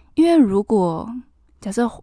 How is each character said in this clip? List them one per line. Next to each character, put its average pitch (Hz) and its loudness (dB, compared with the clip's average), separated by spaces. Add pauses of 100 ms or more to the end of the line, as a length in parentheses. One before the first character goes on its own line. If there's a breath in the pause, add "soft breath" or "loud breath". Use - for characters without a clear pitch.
(140)
因 320 2
为 339 4
如 208 2
果 180 -2 (520)
假 202 -12
设 233 -2 (140)